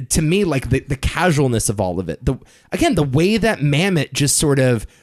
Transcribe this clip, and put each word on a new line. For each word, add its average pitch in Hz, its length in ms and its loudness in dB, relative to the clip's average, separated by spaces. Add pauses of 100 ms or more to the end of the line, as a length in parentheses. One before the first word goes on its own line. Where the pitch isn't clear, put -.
to - 120 0
me, 175 240 2
like, 139 240 -2
the, 131 100 2
the - 160 -6
casualness 139 760 0
of 104 120 -4
all 90 180 -2
of 85 100 -6
it. 80 140 -8
The, 135 120 0 (360)
again, 302 240 0
the - 80 2
way 160 340 2
that 214 220 0
Mamet 151 540 0
just 131 240 0
sort 139 220 2
of 123 280 0 (160)